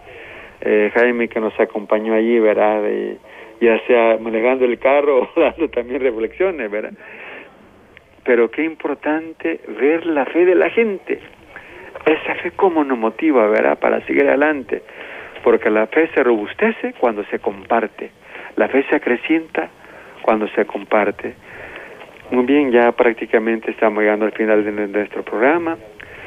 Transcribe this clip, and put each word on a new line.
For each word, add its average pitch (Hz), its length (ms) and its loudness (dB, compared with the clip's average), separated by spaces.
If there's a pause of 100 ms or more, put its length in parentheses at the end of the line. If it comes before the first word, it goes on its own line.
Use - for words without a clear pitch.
(600)
eh, 104 320 2
Jaime, 120 360 2
que 117 100 -4
nos 107 220 -4
acompañó 110 520 -2
allí, 113 260 2
¿verdad? 107 500 2
Y, 104 280 -6 (440)
ya 113 260 4
sea 113 320 4
manejando 117 460 0
el 117 120 0
carro 143 540 2
<laughs> - 40 -6
o - 40 0
dando 147 300 0
también 123 320 -4
reflexiones, 123 680 -2
¿verdad? 104 220 -6 (1300)
Pero 117 260 2
qué 151 140 -4
importante 160 960 -6 (180)
ver 151 260 2
la 165 200 0
fe 170 180 2
de 180 120 6
la 160 140 4
gente. 220 500 -2 (840)
Esa 156 300 0
fe 180 160 -8
cómo 165 320 2
nos 135 140 -2
motiva, 113 500 2
¿verdad? 117 320 2
Para 113 260 0
seguir 139 220 2
adelante. 139 540 0 (640)
Porque 117 260 4
la 107 180 2
fe 160 260 2
se 147 100 2
robustece 123 760 -2
cuando 107 280 -2
se 113 140 -6
comparte. 104 720 -4 (440)
La 107 140 0
fe 135 200 2
se 156 60 0
acrecienta 160 760 -2 (520)
cuando 107 280 0
se 107 160 0
comparte. 101 680 -4 (960)
Muy 123 140 2
bien, 139 260 2
ya 120 220 4
prácticamente 113 800 0
estamos 107 300 0
llegando 107 240 2
al 104 60 0
final 107 320 2
de 104 80 -4
nue-, 104 180 -4
nuestro 98 340 -4
programa. 160 540 0 (500)